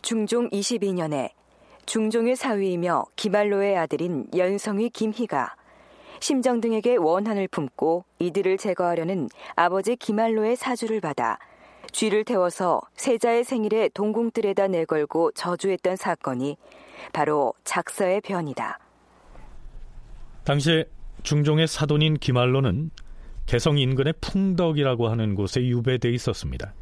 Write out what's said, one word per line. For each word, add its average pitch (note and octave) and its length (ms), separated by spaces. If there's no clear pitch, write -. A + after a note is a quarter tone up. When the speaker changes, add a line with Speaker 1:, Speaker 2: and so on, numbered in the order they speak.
Speaker 1:
중종 A3+ 500
이십이 G3+ 420
년에 D3+ 400
중종의 A3+ 520
사위이며 F3+ 680
기말로의 G3+ 600
아들인 D#3+ 500
연성위 G3+ 520
김희가 G#3+ 680
심정 B3+ 400
등에게 A3+ 360
원한을 F#3+ 520
품고 E3 560
이들을 F3 380
제거하려는 F3 720
아버지 F#3+ 400
기말로의 A3 600
사주를 A3+ 460
받아 B2 380
쥐를 G#3+ 340
태워서 F3+ 560
세자의 A#3 480
생일에 G#3+ 500
동궁들에다 G#3 760
내걸고 D#3+ 640
저주했던 F3+ 680
사건이 C#3 600
바로 D3 420
작서의 F#3 580
변이다. D#3 580
Speaker 2:
당시에 D3 420
중종의 D3+ 440
사돈인 D3+ 480
기말로는 B2+ 760
개성 C#3+ 340
인근의 C3+ 420
풍덕이라고 D#3 880
하는 A2 240
곳에 G#2 320
유배돼 A#2+ 460
있었습니다. F2 600